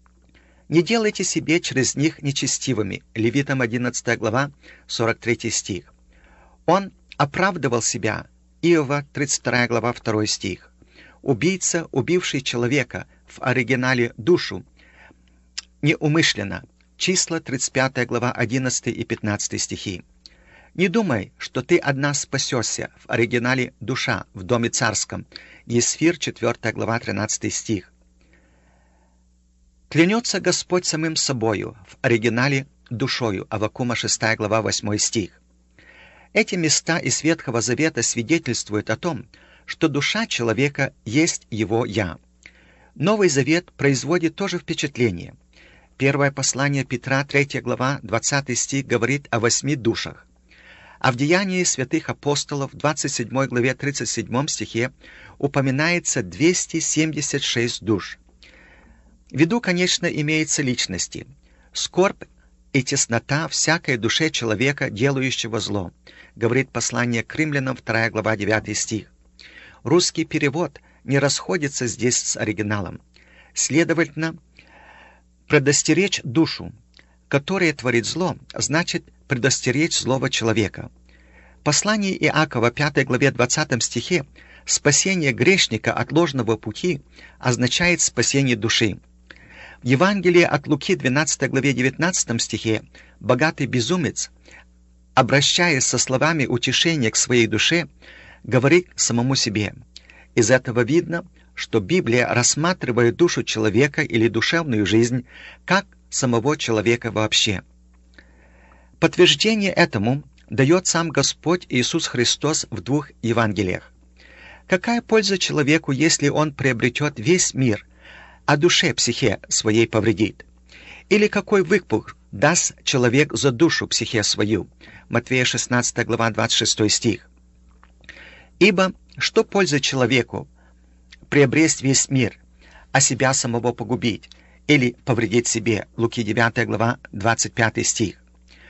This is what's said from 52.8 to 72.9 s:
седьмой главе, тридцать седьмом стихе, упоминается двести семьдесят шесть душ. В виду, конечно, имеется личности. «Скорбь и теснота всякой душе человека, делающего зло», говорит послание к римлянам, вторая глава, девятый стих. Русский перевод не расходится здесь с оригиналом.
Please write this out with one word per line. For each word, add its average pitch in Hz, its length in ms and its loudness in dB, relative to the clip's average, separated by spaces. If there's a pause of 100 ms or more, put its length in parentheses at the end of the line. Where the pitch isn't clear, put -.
седьмой 127 340 -2
главе, 123 280 0
тридцать 135 340 -6
седьмом 117 400 -2
стихе, 113 420 -4 (460)
упоминается 143 880 0
двести 151 580 0
семьдесят 151 600 -2
шесть 117 420 -2
душ. 98 340 -2 (1120)
В - 60 -10
виду, 170 240 2
конечно, 180 460 0
имеется 151 560 -2
личности. 107 640 -4 (460)
«Скорбь - 500 -2 (500)
и 131 100 2
теснота 139 640 -2
всякой 156 480 -2
душе 113 340 0
человека, 123 600 -2
делающего 117 720 -2
зло», 98 320 -4 (440)
говорит 123 340 0
послание 120 520 -2
к - 120 -16
римлянам, 139 420 -2
вторая 113 340 -2
глава, 107 260 -2
девятый 107 380 -2
стих. - 380 -6 (720)
Русский 160 420 2
перевод 156 560 -2 (240)
не 139 140 2
расходится 143 680 -2
здесь 110 300 0
с - 200 -4
оригиналом. 104 640 -4 (540)